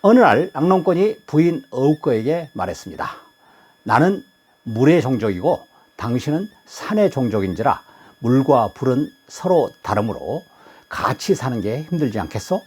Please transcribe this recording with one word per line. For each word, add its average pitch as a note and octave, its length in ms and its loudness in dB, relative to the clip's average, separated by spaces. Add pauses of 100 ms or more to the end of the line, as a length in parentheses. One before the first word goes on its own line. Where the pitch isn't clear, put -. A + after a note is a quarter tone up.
어느 A#3 180 6
날 D#3+ 340 4
랑농권이 F#3 600 2 (100)
부인 D#3+ 340 2 (120)
어우꺼에게 C#3+ 800 0
말했습니다. F#2 500 -8 (800)
"나는 D3 400 2 (400)
물의 C3 400 2
종족이고 A2+ 560 -2 (380)
당신은 D3 500 -4 (200)
산의 G#3+ 440 -2
종족인지라 G#2+ 720 -2 (400)
물과 B2+ 540 2
불은 C3 340 -2 (180)
서로 F3 420 0 (140)
다르므로 G#2 580 -4 (480)
같이 - 460 -2
사는 A#2+ 260 -4
게 A2 220 -4
힘들지 D3 380 -2
않겠소?" A2 460 -6